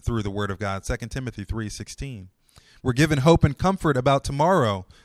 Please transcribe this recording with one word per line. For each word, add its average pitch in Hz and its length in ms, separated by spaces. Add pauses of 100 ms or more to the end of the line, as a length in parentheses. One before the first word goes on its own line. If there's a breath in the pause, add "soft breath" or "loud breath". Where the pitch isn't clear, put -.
through 113 220
the 98 80
word 101 180
of 92 80
God, 98 300
Second 120 220
Timothy 120 340
three 110 260
sixteen. 107 600 (520 soft breath)
We're 123 120
given 151 260
hope 165 240
and 143 120
comfort 175 400
about 135 280
tomorrow 139 640 (180 soft breath)